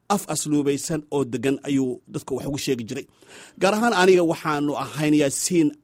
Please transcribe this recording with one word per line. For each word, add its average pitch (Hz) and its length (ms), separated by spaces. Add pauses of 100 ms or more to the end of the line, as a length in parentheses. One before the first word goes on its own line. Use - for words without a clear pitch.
Af 202 200
asluubaysan 147 720 (100)
oo 143 140
degan 123 380
ayuu 135 440
dadka - 280
wax 127 120
ugu 143 100
sheegi 131 260
jiray. 123 220 (540)
Gaar 190 140
ahaan 226 200
aniga 180 300
waxaanu 151 540
ahayn 143 360
Yaasiin 147 540 (160)